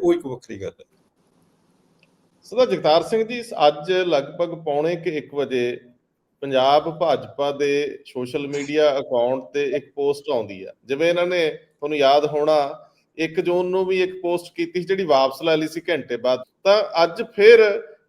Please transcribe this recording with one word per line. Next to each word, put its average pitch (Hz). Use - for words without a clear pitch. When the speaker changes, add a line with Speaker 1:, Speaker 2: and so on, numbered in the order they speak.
Speaker 1:
ਉਹ 175
ਇੱਕ 165
ਵੱਖਰੀ 110
ਗੱਲ 87
ਹੈ। -
Speaker 2:
ਸਰਦਾਰ 240
ਜਗਤਾਰ 165
ਸਿੰਘ 220
ਜੀ, 240
ਅੱਜ 151
ਲਗਭਗ 170
ਪੌਣੇ 156
ਕੁ 165
ਇੱਕ 151
ਵਜੇ 123
ਪੰਜਾਬ 143
ਭਾਜਪਾ 143
ਦੇ 143
ਸੋਸ਼ਲ 127
ਮੀਡੀਆ 143
ਅਕਾਊਂਟ 131
ਤੇ 143
ਇੱਕ 139
ਪੋਸਟ 143
ਆਉਂਦੀ 101
ਆ। -
ਜਿਵੇਂ 139
ਇਹਨਾਂ 175
ਨੇ, 175
ਤੁਹਾਨੂੰ 151
ਯਾਦ 143
ਹੋਣਾ, 151
ਇੱਕ 160
ਜੂਨ 175
ਨੂੰ 185
ਵੀ 185
ਇੱਕ 185
ਪੋਸਟ 175
ਕੀਤੀ 170
ਸੀ 170
ਜਿਹੜੀ 190
ਵਾਪਸ 135
ਲੈ 160
ਲਈ 156
ਸੀ 160
ਘੰਟੇ 131
ਬਾਅਦ, 123
ਤਾਂ 196
ਅੱਜ 170
ਫਿਰ 214